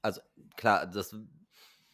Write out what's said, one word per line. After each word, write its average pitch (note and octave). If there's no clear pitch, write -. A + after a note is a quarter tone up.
also G#2
klar, G2+
das, F#2+